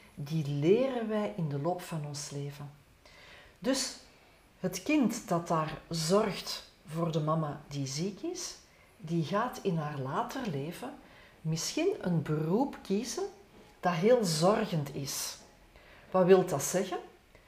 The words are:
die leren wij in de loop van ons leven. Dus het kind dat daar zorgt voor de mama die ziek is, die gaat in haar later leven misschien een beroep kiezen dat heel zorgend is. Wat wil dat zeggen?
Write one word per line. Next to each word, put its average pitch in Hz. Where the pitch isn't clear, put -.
die 147
leren 220
wij 208
in 160
de 143
loop 175
van 156
ons 143
leven. 143
Dus 262
het -
kind 285
dat 170
daar 156
zorgt 175
voor 165
de 160
mama 151
die 139
ziek 170
is, -
die 170
gaat 214
in 180
haar 147
later 220
leven 165
misschien 165
een 170
beroep 160
kiezen 233
dat 180
heel 214
zorgend 170
is. -
Wat 185
wil 180
dat 139
zeggen? 196